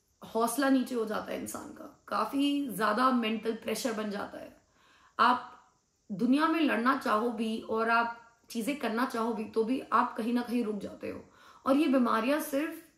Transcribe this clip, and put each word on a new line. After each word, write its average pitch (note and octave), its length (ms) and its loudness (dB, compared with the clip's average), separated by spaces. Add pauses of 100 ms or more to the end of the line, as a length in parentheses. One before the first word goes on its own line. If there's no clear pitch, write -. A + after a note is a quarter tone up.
(240)
हौसला A#3+ 440 0
नीचे B3+ 260 2
हो A3+ 100 0
जाता G3 280 -6
है - 80 -6
इंसान - 280 -10
का, - 400 -18
काफी C#4 600 0
ज्यादा G#3+ 420 2
mental A3+ 420 0
pressure A3+ 400 -4
बन G#3 180 -4
जाता - 280 -8
है। - 220 -18 (580)
आप - 520 2 (420)
दुनिया B3+ 360 4
में E4 120 2
लड़ना B3+ 360 2
चाहो A#3+ 340 0
भी A3 300 -4
और A3 300 -2
आप A#3 260 2 (340)
चीजें A#3 280 -4
करना A3+ 280 -2
चाहो A#3 260 -2
भी, G#3+ 120 -6
तो A3 200 0
भी B3+ 180 -2 (100)
आप A#3+ 240 2
कहीं A#3 160 -2
ना A#3+ 100 0
कहीं A#3 220 -2
रुक G#3 120 -2
जाते - 340 -10
हो। - 140 -12 (420)
और C#4 100 6
ये D#4+ 100 4
बीमारियां B3 540 4
सिर्फ D4+ 460 -4 (120)